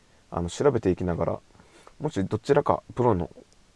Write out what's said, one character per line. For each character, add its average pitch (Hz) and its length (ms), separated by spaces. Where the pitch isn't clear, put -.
あ - 120
の、 87 80
調 139 220
べ 120 100
て 92 100
い 87 40
き - 80
な 87 120
が 82 100
ら、 - 140
も 151 100
し 98 160
ど 107 120
ち - 160
ら 147 100
か - 200
プ 123 80
ロ 117 120
の 87 140